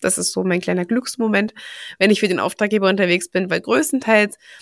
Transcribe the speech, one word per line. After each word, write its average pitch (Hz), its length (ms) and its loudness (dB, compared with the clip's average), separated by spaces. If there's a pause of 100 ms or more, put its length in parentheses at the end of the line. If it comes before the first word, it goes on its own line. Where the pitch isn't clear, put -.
Das 190 180 0
ist 175 120 -4
so 185 120 -2
mein 180 180 0
kleiner 180 240 -2
Glücksmoment, 220 680 -2 (420)
wenn 208 140 4
ich 202 80 2
für 214 80 2
den 180 120 0
Auftraggeber 196 500 0
unterwegs 180 400 2
bin, 185 200 -2
weil 170 120 -2
größtenteils 226 760 2 (240)